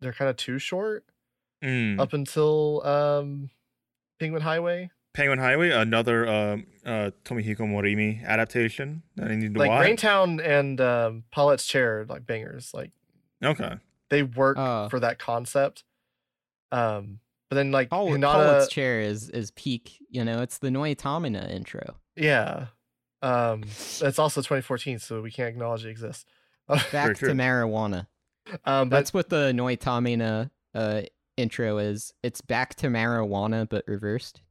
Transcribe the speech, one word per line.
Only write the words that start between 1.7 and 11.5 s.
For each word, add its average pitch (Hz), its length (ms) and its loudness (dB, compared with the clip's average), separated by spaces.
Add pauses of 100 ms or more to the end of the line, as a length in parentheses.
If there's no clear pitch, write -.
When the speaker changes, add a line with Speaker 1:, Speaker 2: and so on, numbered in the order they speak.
Speaker 1:
up 135 120 0
until, 151 760 0
um, 143 640 0 (680)
Penguin 160 220 -4
Highway. 170 480 -2 (240)
Speaker 2:
Penguin 139 260 2
Highway, 143 300 4
another, 117 580 4
um, 107 380 0 (200)
uh, 107 240 -2 (140)
Tomohiko 107 360 -4
Morimi 107 640 0
adaptation 117 760 0 (140)
that 107 140 -4
I 107 40 -2
need 107 200 -2
to 107 60 0
Speaker 1:
Like, 143 80 6
Speaker 2:
watch. 127 160 6
Speaker 1:
Raintown 196 560 4
and, 143 400 2
um, 117 520 2
Paulette's 143 340 4